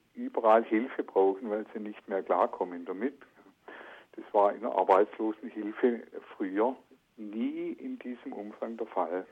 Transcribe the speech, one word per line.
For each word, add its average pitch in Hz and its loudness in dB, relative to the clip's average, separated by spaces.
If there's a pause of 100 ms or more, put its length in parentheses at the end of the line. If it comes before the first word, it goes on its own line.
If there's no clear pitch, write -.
(140)
überall 117 4
Hilfe 113 -2
brauchen, 95 2
weil 104 -2
sie 113 -8
nicht 104 -12
mehr 98 -2
klarkommen 90 0
damit. 98 -6 (1000)
Das - -16
war 101 6
in - -10
der 117 -4
Arbeitslosenhilfe 107 2 (340)
früher 107 -2 (400)
nie 139 -6
in 131 -10
diesem 123 -12
Umfang 107 -8
der 113 -6
Fall. 90 -2